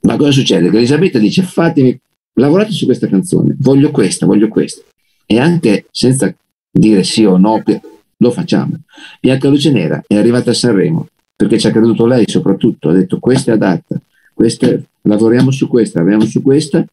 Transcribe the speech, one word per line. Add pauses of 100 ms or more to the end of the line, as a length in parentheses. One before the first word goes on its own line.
Ma
cosa
succede?
Che
Elisabetta
dice,
"Fatemi, (360)
lavorate
su
questa
canzone,
voglio
questa,
voglio
questa." (440)
E
anche
senza (380)
dire
sì
o
no,
che (380)
lo
facciamo. (380)
Bianca
Luce
Nera
è
arrivata
a
Sanremo (280)
perché
ci
ha
creduto
lei
soprattutto,
ha
detto,
"Questa
è
adatta, (340)
questa
è, (240)
lavoriamo
su
questa,
lavoriamo
su
questa."